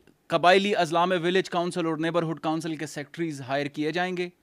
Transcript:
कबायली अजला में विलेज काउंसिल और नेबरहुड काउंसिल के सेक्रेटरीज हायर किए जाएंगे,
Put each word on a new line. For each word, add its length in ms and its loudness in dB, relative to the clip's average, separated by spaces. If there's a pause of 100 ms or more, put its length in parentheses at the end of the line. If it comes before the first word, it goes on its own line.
(300)
कबायली 440 6
अजला 320 2
में 120 2
विलेज 320 0
काउंसिल 360 -2
और 140 -2
नेबरहुड 400 -2
काउंसिल 360 -4
के 120 -8
सेक्रेटरीज 540 -8
हायर 280 -2
किए 220 -4
जाएंगे, 380 -4 (120)